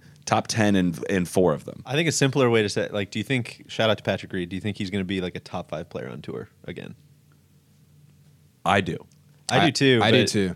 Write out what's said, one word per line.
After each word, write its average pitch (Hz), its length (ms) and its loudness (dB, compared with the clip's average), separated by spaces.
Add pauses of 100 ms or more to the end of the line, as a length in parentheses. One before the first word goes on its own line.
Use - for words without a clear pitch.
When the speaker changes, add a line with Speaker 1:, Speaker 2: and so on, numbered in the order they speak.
(260)
Speaker 1:
top 107 220 2
ten 104 280 2
in, 90 200 2 (140)
in 92 160 0
four 87 280 4
of 71 120 -8
them? - 200 -16
Speaker 2:
I 127 80 -10
think 160 160 0
a - 20 0
simpler 135 380 4
way 113 140 4
to 101 60 0
say, 104 200 -2
like, 101 220 -4
do 110 80 -4
you 104 40 -4
think, - 440 -4
shout 113 220 0
out 104 80 2
to - 60 -16
Patrick - 300 -4
Reed, 90 160 -4
do 90 60 -8
you 92 60 -6
think 104 160 -6
he's 98 120 -6
gonna 98 160 -2
be, 95 160 -4
like, 90 140 -6
a - 40 -10
top - 300 -10
five 80 200 -10
player 62 200 -10
on 65 120 -12
tour - 280 -12 (160)
again? - 300 -14 (1700)
Speaker 1:
I 98 160 2
do. 85 160 -4 (520)
Speaker 2:
I 131 100 2
do - 80 4
Speaker 3:
I, 143 40 0
Speaker 2:
too, 127 320 4
Speaker 3:
I 110 80 4
do 123 120 6
Speaker 2:
but 101 40 0
Speaker 3:
too. 95 280 -2